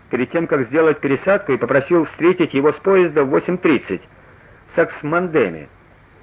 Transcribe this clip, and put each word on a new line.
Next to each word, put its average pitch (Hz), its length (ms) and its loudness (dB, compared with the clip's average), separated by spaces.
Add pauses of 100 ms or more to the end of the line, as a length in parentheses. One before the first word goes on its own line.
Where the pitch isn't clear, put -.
(120)
перед 123 180 -4
тем, 165 160 -2
как 139 220 -2
сделать 156 320 2
пересадку, 143 540 0
и 120 40 0
попросил 135 480 0
встретить 170 480 0
его 139 180 2
с - 40 -10
поезда 175 480 2
в 131 60 0
восемь 175 280 -2
тридцать 110 460 0
в - 720 -20
Саксмандеме. 151 920 -2 (520)